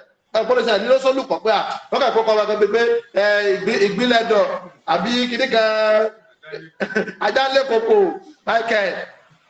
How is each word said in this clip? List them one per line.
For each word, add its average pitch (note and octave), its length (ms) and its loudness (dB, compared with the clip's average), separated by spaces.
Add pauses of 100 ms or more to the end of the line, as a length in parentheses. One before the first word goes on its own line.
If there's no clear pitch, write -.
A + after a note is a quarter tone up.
(340)
Ẹ A3 80 0
kó A3+ 120 -2
ló B3 80 2
ṣẹlẹ̀ G#3 200 0
ní A#3 60 -6
lóṣù C4 220 2
olùkọ́ C4 300 -2
pé A3 120 -2
à, F#3 100 2 (240)
wọ́n A#3+ 160 -4
kà B3 100 2
kó A3 100 2
kọ́ A3 140 2
wa G#3 100 2
pé, G#3+ 160 -2
pé, G#3+ 200 2 (300)
ẹ, G3 140 0 (240)
ìgbín, F#3+ 300 -2
ìgbín G#3 300 0
lẹ́dọ̀ A3 340 2 (400)
àbí F#3 280 -2 (120)
kìíní B3 240 -4
kan, A3 600 2 (1080)
ajá A3+ 260 -2
ń C4+ 100 0
lé C4+ 120 2
koko, A3+ 340 2 (440)
Michael. A3 520 -2 (560)